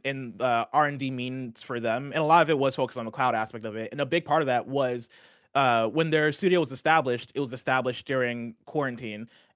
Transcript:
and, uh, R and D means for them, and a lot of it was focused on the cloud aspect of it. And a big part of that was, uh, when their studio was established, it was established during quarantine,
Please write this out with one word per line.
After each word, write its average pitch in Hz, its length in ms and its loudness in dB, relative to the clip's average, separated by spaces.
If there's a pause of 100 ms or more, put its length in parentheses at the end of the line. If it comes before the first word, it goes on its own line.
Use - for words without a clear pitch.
and, 131 340 -6
uh, 120 320 2
R 147 140 4
and 143 140 -2
D 135 100 -4
means 127 540 -6
for 120 160 -6
them, 120 340 -2
and 156 80 0
a 151 40 2
lot 160 180 8
of 160 80 2
it 143 80 2
was 135 160 2
focused 123 240 -4
on 117 60 -6
the 113 60 -8
cloud 127 220 0
aspect 110 320 -4
of 107 100 -8
it. 113 160 -6
And 143 100 -4
a 139 40 -2
big 160 180 0
part 151 200 2
of - 20 -2
that 123 220 0
was, 127 420 -2 (460)
uh, 117 320 4
when 156 240 0
their 156 200 4
studio 180 280 2
was 156 120 0
established, 151 640 0
it 139 60 -4
was 127 140 -4
established 127 520 -2
during 120 480 -2 (140)
quarantine, 117 600 -6 (280)